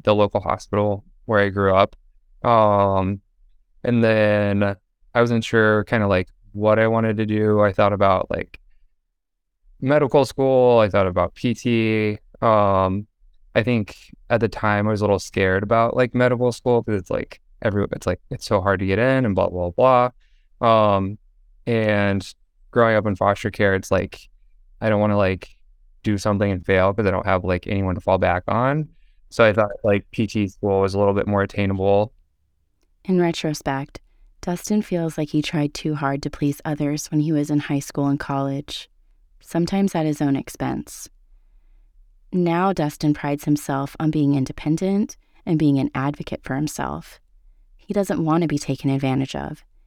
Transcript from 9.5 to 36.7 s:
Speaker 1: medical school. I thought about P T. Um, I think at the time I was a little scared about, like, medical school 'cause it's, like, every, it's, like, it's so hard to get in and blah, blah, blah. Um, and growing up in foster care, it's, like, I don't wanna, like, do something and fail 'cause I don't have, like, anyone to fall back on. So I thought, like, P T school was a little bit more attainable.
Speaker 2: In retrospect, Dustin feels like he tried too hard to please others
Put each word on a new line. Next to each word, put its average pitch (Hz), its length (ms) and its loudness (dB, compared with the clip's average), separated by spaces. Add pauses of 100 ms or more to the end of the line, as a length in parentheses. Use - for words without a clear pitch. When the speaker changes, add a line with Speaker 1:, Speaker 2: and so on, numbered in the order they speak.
Speaker 1:
medical 139 440 2
school. 127 540 4
I 107 100 4
thought 95 200 2
about 87 260 0
P 120 200 -2
T. 110 640 0 (220)
Um, 101 680 2 (480)
I 110 80 2
think 117 320 -2 (340)
at 101 100 2
the 113 80 2
time 104 380 0
I 107 60 0
was 101 80 -2
a 107 40 0
little 101 140 2
scared 95 460 -2
about, 117 320 2
like, 127 180 0
medical 123 380 2
school 117 320 0
'cause 110 160 -2
it's, 87 100 -16
like, - 300 -6 (220)
every, 101 280 0
it's, - 160 -8
like, 90 140 -4 (100)
it's - 160 -12
so 104 140 0
hard 95 180 0
to 95 80 -4
get 95 140 0
in 131 240 0
and 104 100 0
blah, 92 140 0
blah, 87 220 -4
blah. 123 400 4 (500)
Um, 104 580 2 (480)
and 104 680 0 (360)
growing 113 260 4
up 104 100 0
in 101 80 0
foster 101 360 0
care, 98 240 0
it's, 95 160 -4
like, - 380 -2 (520)
I 113 80 -2
don't 104 120 2
wanna, 104 180 2
like, 95 320 -2 (520)
do 104 140 0
something 101 340 0
and 90 140 -4
fail 95 300 2
'cause 104 120 -2
I 95 40 2
don't 92 160 -2
have, 95 180 0
like, 90 220 -2
anyone 95 280 -2
to 87 60 -6
fall 92 180 0
back 90 300 0
on. 135 400 -2 (400)
So - 160 2
I 110 80 6
thought, 104 200 0 (120)
like, 101 260 0
P 113 160 -2
T 101 220 -2
school 98 320 0
was 98 140 0
a 98 40 0
little 101 160 2
bit 101 140 -2
more 101 140 0
attainable. 98 720 0 (880)
Speaker 2:
In 185 160 0
retrospect, 151 800 -4 (400)
Dustin 208 420 -4
feels 165 360 -4
like 151 120 -4
he 151 120 0
tried 147 320 -2
too 151 200 -6
hard 143 280 -4
to 147 80 -6
please 143 340 -4
others 151 460 -4